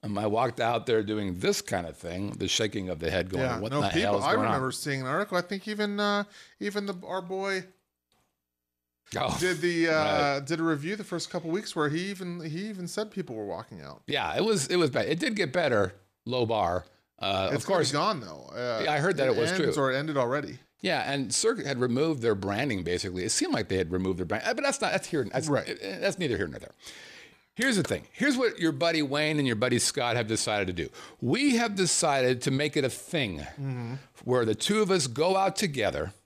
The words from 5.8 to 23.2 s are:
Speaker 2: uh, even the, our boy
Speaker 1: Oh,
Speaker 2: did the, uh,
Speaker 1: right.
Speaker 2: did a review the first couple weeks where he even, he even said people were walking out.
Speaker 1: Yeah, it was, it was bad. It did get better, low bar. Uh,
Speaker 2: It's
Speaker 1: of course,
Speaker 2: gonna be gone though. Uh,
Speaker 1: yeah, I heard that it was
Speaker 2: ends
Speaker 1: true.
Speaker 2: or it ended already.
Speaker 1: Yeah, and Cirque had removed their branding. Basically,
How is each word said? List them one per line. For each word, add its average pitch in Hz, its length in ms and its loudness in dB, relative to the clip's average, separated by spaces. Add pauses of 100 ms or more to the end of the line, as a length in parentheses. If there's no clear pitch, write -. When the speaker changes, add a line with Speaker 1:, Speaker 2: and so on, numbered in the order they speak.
Speaker 2:
uh, 208 240 2 (380)
even 202 240 -4
the, 202 100 -6 (100)
our 185 180 -4
boy 190 400 -2 (1500)
Speaker 1:
Oh, - 240 0
Speaker 2:
did 175 220 0
the, 165 280 2
uh, 156 40 2
Speaker 1:
right. 147 520 2
Speaker 2:
did 160 140 -4
a 165 40 0
review 160 320 0
the 208 80 -10
first - 260 -6
couple 165 220 -6
weeks 202 240 -4
where 151 120 2
he 170 220 -2
even, 180 340 -8
he 165 240 -6
even 185 200 -8
said - 240 -4
people 147 240 -6
were 107 100 -6
walking 92 340 -8
out. 71 280 -14
Speaker 1:
Yeah, 107 280 -2
it 143 80 2
was, 202 240 2
it 175 100 2
was 160 120 6
bad. 127 180 2
It 165 120 0
did 247 160 0
get 175 180 -2
better, 120 400 4 (320)
low 120 220 0
bar. 92 380 2 (340)
Uh, 98 340 0
Speaker 2:
It's 143 100 -2
Speaker 1:
of - 40 -8
course, 160 240 4
Speaker 2:
gonna 175 240 2
be 135 60 -8
gone 101 60 -12 (240)
though. 78 80 -12
Uh, 120 260 0
Speaker 1:
yeah, 151 60 2
I 151 60 2
heard 160 200 2
that 135 100 4
it 127 80 6
was - 160 2
Speaker 2:
ends 165 240 2
Speaker 1:
true. 147 80 2
Speaker 2:
or 131 80 4
it 131 60 2
ended 147 200 0
already. 131 400 0 (240)
Speaker 1:
Yeah, 170 200 0 (100)
and 135 200 -2
Cirque - 320 2
had 123 160 -2
removed 123 440 2
their 117 100 4
branding. 101 500 0
Basically, 90 400 -2